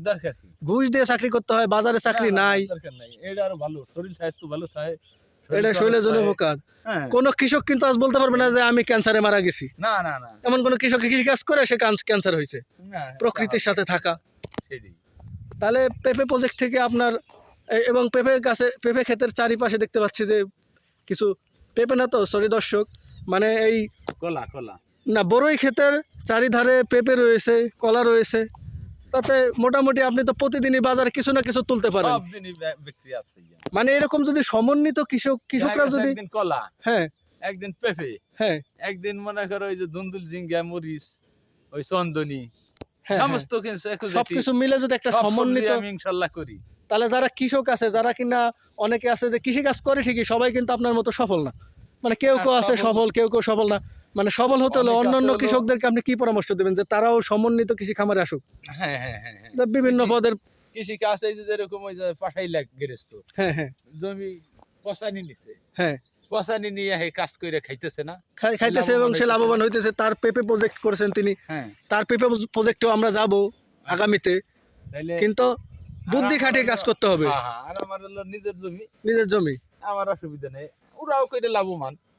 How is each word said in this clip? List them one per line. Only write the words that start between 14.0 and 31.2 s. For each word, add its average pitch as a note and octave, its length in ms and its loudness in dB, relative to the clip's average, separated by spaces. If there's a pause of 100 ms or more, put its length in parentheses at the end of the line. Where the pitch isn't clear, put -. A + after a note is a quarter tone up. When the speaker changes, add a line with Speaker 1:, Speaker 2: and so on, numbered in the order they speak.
Speaker 1:
সেটাই। A2+ 320 -18 (640)
Speaker 2:
তাহলে A#3 240 0 (200)
পেঁপে C4 240 0
প্রজেক্ট B3+ 340 0
থেকে B3+ 220 0
আপনার A#3+ 320 2 (560)
এ-, A3+ 200 2
এবং B3 200 2
পেঁপে B3+ 320 2
গাছে, A#3+ 260 2 (140)
পেঁপে A#3+ 240 0
ক্ষেতের A#3 280 0
চারিপাশে A#3 460 0
দেখতে G#3+ 220 -2
পাচ্ছি G#3 260 0
যে G#3+ 120 2 (680)
কিছু, G3+ 180 -2 (500)
পেঁপে A#3+ 200 2
না B3 100 2
তো, A#3+ 200 0
সরি G#3 220 0
দর্শক, G#3 360 0 (420)
মানে F#3+ 220 2 (160)
এই A3 120 4 (420)
Speaker 1:
কলা, D#3+ 280 -6
কলা। A#2+ 280 -14 (320)
Speaker 2:
না, A3 160 2
বড়ই C4 340 4
ক্ষেতের C#4+ 380 2 (320)
চারিধারে A#3+ 580 4
পেঁপে A#3+ 300 2
রয়েছে, A#3 400 4 (240)
কলা A#3 240 2
রয়েছে, A3+ 380 4 (720)
তাতে C4 240 0 (240)
মোটামুটি C4 440 2
আপনি B3+ 220 2
তো C4 80 2
প্রতিদিনই C4 560 0
বাজারে B3+ 220 2
কিছু C4+ 220 0